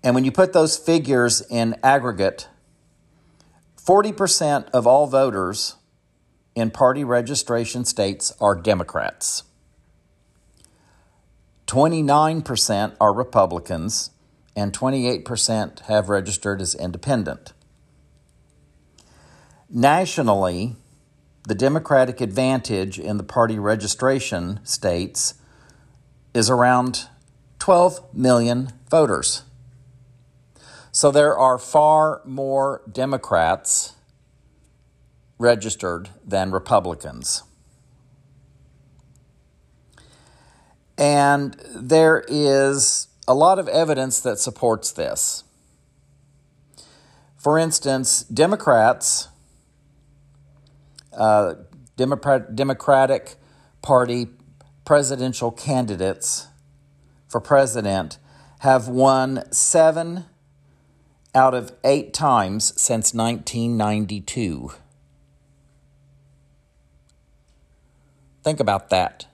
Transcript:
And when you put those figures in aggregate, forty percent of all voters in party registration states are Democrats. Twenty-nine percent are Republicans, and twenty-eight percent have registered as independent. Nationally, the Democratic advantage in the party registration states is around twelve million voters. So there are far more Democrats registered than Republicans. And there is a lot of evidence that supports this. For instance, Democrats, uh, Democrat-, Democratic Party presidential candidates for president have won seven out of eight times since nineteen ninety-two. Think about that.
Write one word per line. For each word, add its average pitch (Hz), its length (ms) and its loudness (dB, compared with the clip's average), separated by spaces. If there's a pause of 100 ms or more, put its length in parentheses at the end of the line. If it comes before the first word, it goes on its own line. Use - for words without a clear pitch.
And 127 120 2
when 131 100 2
you 135 80 0
put 185 220 2
those 160 240 2
figures 131 720 0
in 113 320 -2
aggregate, 123 640 0 (1300)
forty 202 360 2
percent 151 600 -2
of 120 140 2
all 139 200 4
voters 110 680 -2 (800)
in 113 160 -2
party - 340 2
registration 120 800 -4
states - 560 -4
are 101 140 4
Democrats. 87 880 -4 (2250)
Twenty-nine 156 760 2
percent 104 580 -2
are 104 120 6
Republicans, 92 1000 -2 (440)
and 101 180 -4
twenty-eight 127 520 -2
percent 110 640 -4
have 107 200 2
registered 98 540 -2
as - 140 -6
independent. 90 760 -6 (2250)
Nationally, 120 1080 0 (680)
the 107 140 -6
Democratic 131 640 0
advantage 113 800 -4
in 104 160 -6
the 98 80 -6
party 113 340 0
registration 104 1040 -4
states - 720 -4 (1000)
is 113 160 0
around 127 600 2 (500)
twelve 180 400 4 (160)
million 123 560 2 (180)
voters. 123 540 0 (1500)
So - 180 2
there 147 260 4
are 127 220 4
far 156 640 2
more 135 560 -4 (100)
Democrats 101 1080 -2 (1400)
registered 101 720 0 (160)
than 95 280 -4
Republicans. 87 880 -4 (3500)
And 143 580 2 (200)
there 160 520 4
is 139 840 0 (200)
a 127 60 4
lot 175 240 4
of 165 100 -6
evidence 131 520 -2
that 110 180 -4
supports 113 520 -4
this. - 540 -8 (1900)
For 151 220 2
instance, 139 640 -2
Democrats, 127 1040 2 (1800)
uh, 104 440 2 (420)
Democrat-, 127 580 -2
Democratic 135 800 0 (460)
Party 123 460 2 (580)
presidential 131 640 0
candidates 104 960 -4 (800)
for 120 100 -4
president 107 800 0 (440)
have 131 280 2
won 131 640 0
seven 165 720 0 (1120)
out 131 180 4
of 123 180 -6 (140)
eight 139 300 0
times 107 640 0
since 113 320 -2
nineteen 117 640 -4
ninety-two. 104 960 -4 (3750)
Think 151 160 -2
about 98 300 0
that. - 460 -2